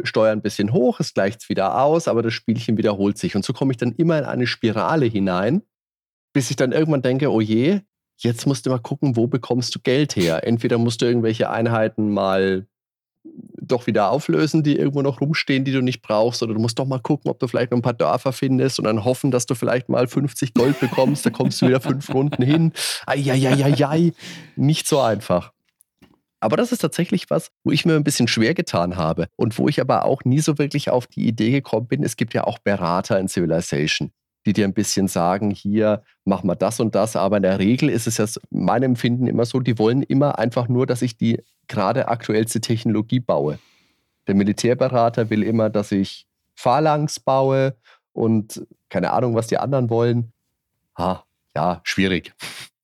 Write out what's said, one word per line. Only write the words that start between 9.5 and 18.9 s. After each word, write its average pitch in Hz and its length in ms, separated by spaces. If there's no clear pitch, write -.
du - 40
Geld 143 360
her?“ 82 320
Entweder 117 300
musst 117 240
du 127 40
irgendwelche 113 440
Einheiten 110 600
mal 95 580
doch - 260
wieder 107 220
auflösen, 156 540
die 143 140
irgendwo 143 240
noch 135 180
rumstehen, 139 460
die 135 80
du 131 80
nicht 123 200
brauchst, 110 400
oder 113 120
du 107 60
musst 113 200
doch 135 60
mal 131 140
gucken, 147 300
ob - 100
du 131 80
vielleicht 117 240
noch 123 60
ein 120 40
paar 120 120
Dörfer 117 380
findest 131 480
und - 60
dann 107 180